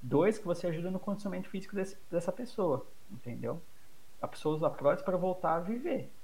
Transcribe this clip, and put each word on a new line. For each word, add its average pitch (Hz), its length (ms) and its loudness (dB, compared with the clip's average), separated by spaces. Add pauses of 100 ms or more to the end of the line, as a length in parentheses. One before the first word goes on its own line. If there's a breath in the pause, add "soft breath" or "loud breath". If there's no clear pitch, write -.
Dois, 160 360 6
que - 80 -8
você 175 200 0
ajuda 170 240 -2
no 185 100 -2
condicionamento 196 480 -2
físico 190 260 -6
desse, 196 220 -2 (140)
dessa 175 220 0
pessoa, 185 540 0 (240)
entendeu? 120 500 -4 (600 soft breath)
A - 80 -2
pessoa - 280 0
usa 156 100 2
a 139 40 6
prótese 147 340 4
pra 185 120 2
voltar 175 400 2
a 170 40 2
viver. 240 500 -2 (140)